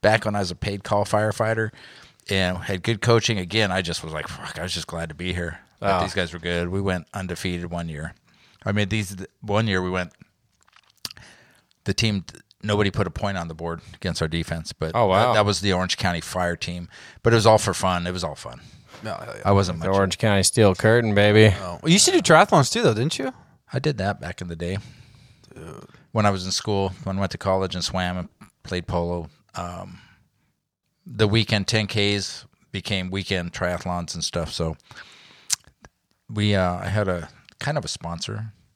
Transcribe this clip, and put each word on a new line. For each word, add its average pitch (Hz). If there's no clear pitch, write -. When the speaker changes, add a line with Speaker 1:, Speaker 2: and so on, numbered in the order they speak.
Speaker 1:
back 107
when 104
I 101
was 90
a 85
paid 101
call 104
firefighter 110
and 92
had 92
good 110
coaching. 117
Again, 95
I 95
just 85
was 80
like, 78
"Fuck," -
I 82
was 90
just 85
glad 82
to 78
be 90
here. 87
But 98
Speaker 2:
Oh. -
Speaker 1:
these 90
guys 87
were 87
good. 87
We 95
went 92
undefeated 87
one 85
year. 78
I 101
mean, 101
these, 101
one 107
year 92
we 90
went, 90
the 98
team, 104
nobody 104
put 98
a 82
point 98
on 85
the 80
board 85
against -
our 80
defense, 82
but 80
Speaker 2:
Oh, 113
wow. 98
Speaker 1:
that, 120
that 104
was 98
the 98
Orange 90
County 87
fire 87
team. 87
But 117
it 117
was 104
all 110
for 101
fun. 90
It 90
was 90
all 76
fun. 60
Speaker 3:
No, 107
hell -
yeah. -
Speaker 1:
I 98
wasn't 90
Speaker 2:
The 85
Speaker 1:
much 95
Speaker 2:
Orange 95
County 101
Steel 101
Curtain, 113
baby. 104
Speaker 3:
Oh. 87
Well, 156
you 170
used 208
to 381
do 359
triathlons 170
too, 233
though, 143
didn't 123
you? 262
Speaker 1:
I 131
did 139
that 98
back -
in 87
the 85
day. 87
Speaker 3:
Dude. -
Speaker 1:
When 107
I 104
was 92
in 95
school, 98
when 95
I -
went 95
to -
college 95
and 90
swam 90
and 87
played 90
polo, 87
um, 90
the 110
weekend 104
ten 107
Ks 101
became 92
weekend 92
triathlons 87
and 82
stuff. 82
So 80
we, 104
uh, 90
I 95
had 101
a 87
kind 151
of 110
a -
sponsor 104